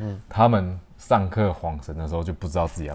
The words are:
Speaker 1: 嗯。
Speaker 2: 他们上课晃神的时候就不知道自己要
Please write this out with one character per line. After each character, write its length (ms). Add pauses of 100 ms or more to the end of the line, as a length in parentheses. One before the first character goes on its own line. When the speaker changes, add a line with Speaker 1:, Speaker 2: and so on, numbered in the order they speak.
Speaker 1:
嗯。 280
Speaker 2:
他 200
们 300 (180)
上 320
课 240
晃 300
神 160
的 80
时 80
候 80
就 100
不 140
知 100
道 120
自 140
己 40
要 80